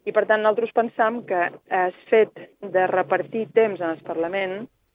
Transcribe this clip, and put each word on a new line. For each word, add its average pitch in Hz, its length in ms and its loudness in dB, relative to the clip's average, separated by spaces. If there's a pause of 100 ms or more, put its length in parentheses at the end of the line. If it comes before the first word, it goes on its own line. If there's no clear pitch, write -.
I 208 80 -4
per 214 80 4
tant, 214 160 2
nosaltres 214 320 0
pensam 233 460 0 (100)
que 190 80 -2 (320)
el 185 240 0 (160)
fet 220 240 4 (300)
de 185 260 0
repartir 180 540 -2 (100)
temps 208 300 2
en 165 80 -2
el 160 80 -4 (100)
Parlament 185 540 -4 (320)